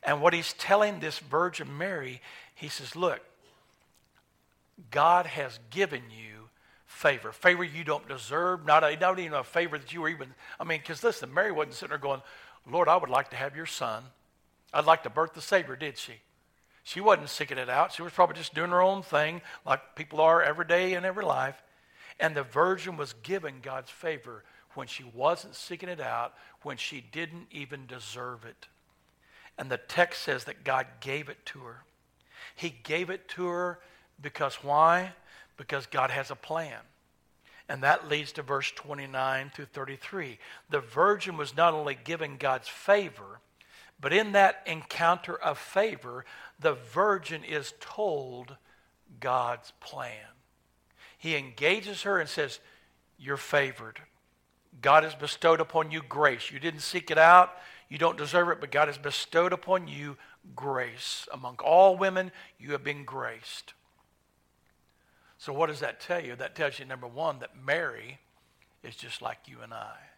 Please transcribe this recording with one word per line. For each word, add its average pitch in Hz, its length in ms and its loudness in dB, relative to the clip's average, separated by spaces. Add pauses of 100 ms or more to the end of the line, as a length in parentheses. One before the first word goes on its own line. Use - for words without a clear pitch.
And 147 180 0
what 170 140 6
he's 165 180 -4
telling 202 480 2
this 151 180 -6
Virgin 151 580 -2
Mary, 147 440 -8 (340)
he 151 140 -12
says, 135 260 -12
Look, 170 260 0 (1700)
God 170 360 6
has 135 320 -8 (120)
given 151 400 -2
you 110 400 -20 (360)
favor. 120 460 0
Favor 180 320 4
you 160 180 -8
don't 151 260 -2
deserve, 151 560 -2
not, 151 200 8
a, 151 120 2
not 185 220 2
even 165 160 -8
a 139 80 -2
favor 165 360 -2
that 135 140 -14
you 170 100 -8
were 156 60 0
even, 139 260 -10 (260)
I - 40 -8
mean, 160 160 -4
'cause 151 220 -10
listen, 147 300 -2
Mary 190 180 2
wasn't 151 240 -2
sitting - 160 -12
there 147 80 -6
going, 139 240 -4 (440)
'Lord, 151 220 2
I 165 80 8
would 127 140 0
like 135 200 2
to 127 60 -12
have 135 200 -6
your 160 100 -12
son. 117 380 -6 (680)
I'd 147 120 2
like 160 180 6
to - 80 -8
birth 156 240 -2
the 160 60 -16
Savior,' 147 360 0
did 139 220 -10
she? 113 220 -14 (640)
She - 180 -10
wasn't 190 300 6
seeking 139 280 -6
it 127 100 -4
out. 147 240 2
She 165 100 -10
was 170 100 -10
probably 175 240 4
just 160 180 -10
doing 170 160 -2
her 180 120 4
own 190 200 4
thing 156 380 0 (240)
like - 320 -2
people 156 240 -4
are 165 220 8
every 156 240 0
day 185 280 2
in 180 100 -4
every 190 200 -4
life. 135 360 -2 (600)
And 160 160 2
the 139 80 -2
virgin 170 520 0
was 143 180 -8
given 160 460 -8
God's 131 300 -12
favor 123 540 -10 (300)
when 131 120 -10
she - 180 -12
wasn't 147 500 -2
seeking 180 340 -12
it 175 120 -10
out, 120 340 -4 (280)
when 139 140 -10
she 135 240 -10
didn't 160 500 -12
even 139 360 -14
deserve 123 580 -14
it. - 240 -20 (880)
And 135 120 -8
the 123 80 -2
text - 440 0
says 135 220 -4
that - 200 -16
God 131 220 0 (140)
gave 139 280 -8
it - 180 -18
to - 140 -16
her. 123 220 -20 (720)
He 170 160 -8
gave 156 400 -6
it 190 200 -12
to 180 160 -6
her 175 340 -4 (400)
because 139 360 -4
why? 165 560 4 (440)
Because 139 300 -6
God 131 240 0
has 131 200 -6
a 135 60 -10
plan. 151 440 -8 (880)
And 135 140 -6
that 151 260 2
leads 147 240 -4
to 151 100 -10
verse 135 280 -4
twenty-nine 135 840 -6
through 143 140 -14
thirty-three. 135 720 -10 (320)
The 147 100 0
virgin 170 560 2
was 139 200 -8
not 165 180 4
only 147 300 -4
given 151 320 -6
God's 131 320 -2
favor, 143 720 0 (580)
but - 140 -2
in 202 200 4
that 196 340 6
encounter 170 680 -2
of 151 220 -2
favor, 127 640 -2 (360)
the 151 140 2
virgin 160 680 0
is 151 380 -6
told 135 760 -8 (640)
God's 123 600 -2
plan. 127 320 -12 (1040)
He 160 160 -4
engages 151 680 -2
her 196 180 0
and 151 80 -4
says, 143 320 -4 (580)
"You're 139 200 -6
favored. 131 600 -2 (800)
God 143 240 8
has 151 100 -6
bestowed 156 460 2
upon 156 300 0
you 160 120 -8
grace. 135 480 0
You 139 100 -12
didn't 156 200 -6
seek 170 300 -6
it 156 80 4
out. 180 380 10 (320)
You 147 100 -12
don't 165 200 2
deserve 175 320 2
it, 160 100 -2
but 139 100 -10
God 147 180 4
has 143 100 -8
bestowed 165 540 0
upon 180 360 -2
you 143 300 -12 (360)
grace. 123 800 -6
Among 127 320 -12
all 185 320 10
women, 185 340 0 (280)
you 143 140 -10
have 135 120 -6
been 143 200 -8
graced." 120 680 -12 (1700)
So - 140 -10
what 151 140 2
does 151 140 -4
that 127 200 -6
tell 175 240 -4
you? 123 100 -10
That 127 200 -10
tells 147 240 -4
you, 135 80 -14
number 127 200 -12
one, 135 340 -4
that 120 220 -16
Mary 135 580 -4 (640)
is 120 140 -16
just - 240 -12
like 120 240 -10
you 127 180 -20
and 113 100 -18
I. 107 220 -12 (240)